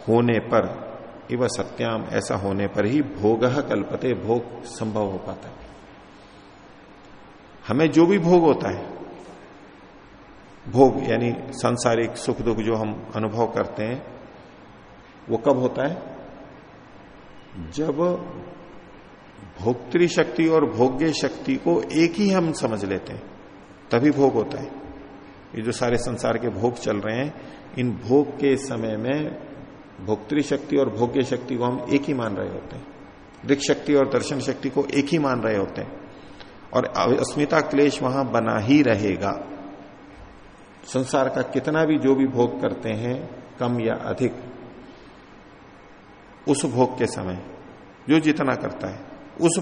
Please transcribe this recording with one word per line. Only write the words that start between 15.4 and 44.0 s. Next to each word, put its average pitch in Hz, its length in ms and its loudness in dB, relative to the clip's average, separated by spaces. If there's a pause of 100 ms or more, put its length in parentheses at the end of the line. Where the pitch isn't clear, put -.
होता 127 300 0
है? 180 300 -10 (1500)
जब 143 260 -2 (1600)
भोक्तृ 127 460 0
शक्ति 165 400 2
और 160 180 4
भोग्य 131 480 2
शक्ति - 420 -2
को 170 260 2
एक 165 320 2
ही 202 160 2
हम 180 220 2
समझ 110 340 -2
लेते 95 280 -4
हैं, - 100 -14 (680)
तभी 123 200 4
भोग 135 220 4
होता - 260 -2
है। - 80 -10 (880)
ये 110 60 -6
जो 117 100 -2
सारे 120 260 0
संसार 117 400 -2
के 117 120 -2
भोग 107 240 0
चल 107 240 -4
रहे 110 200 -4
हैं, 147 160 -4 (460)
इन 123 120 0
भोग 123 380 2
के 139 280 2
समय 110 400 -4
में 131 500 -4 (540)
भोक्तृ 107 400 -2
शक्ति 139 360 -2
और 135 120 2
भोग्य 120 340 0
शक्ति 123 320 -4
को 120 80 -2
हम 123 300 -2
एक 143 100 2
ही 156 100 -4
मान 113 220 -4
रहे 95 140 -6
होते - 260 -12
हैं, - 120 -16 (580)
दृक् 139 140 2
शक्ति 143 340 0
और 135 160 4
दर्शन 131 300 -2
शक्ति 131 300 -4
को 139 160 0
एक 139 200 0
ही 165 140 0
मान 131 220 0
रहे 110 160 0
होते 95 240 -4
हैं, - 260 -14 (640)
और 127 120 4
अस्मिता - 760 2
क्लेश 143 400 2
वहां 131 300 0
बना 113 280 2
ही 135 220 6
रहेगा। 98 640 2 (1400)
संसार 131 460 0
का - 120 -2
कितना 156 440 0
भी 156 120 2
जो 135 180 4
भी 135 120 2
भोग 123 340 0
करते 113 280 -4
हैं, 120 540 -6 (160)
कम 120 220 0
या 110 120 0
अधिक, - 400 -2 (2250)